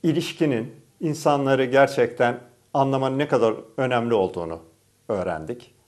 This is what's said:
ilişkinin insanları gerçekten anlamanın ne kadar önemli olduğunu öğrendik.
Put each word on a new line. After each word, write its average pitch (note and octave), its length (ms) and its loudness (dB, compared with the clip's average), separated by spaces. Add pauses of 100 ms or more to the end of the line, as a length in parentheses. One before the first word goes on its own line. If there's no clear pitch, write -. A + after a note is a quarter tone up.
ilişkinin D3+ 720 -2 (240)
insanları C#3 640 0
gerçekten B2 720 2 (340)
anlamanın C3+ 440 0
ne C#3+ 100 0
kadar A2+ 280 2 (220)
önemli A#2+ 360 0
olduğunu E2+ 460 -2 (500)
öğrendik. F2+ 680 -6 (120)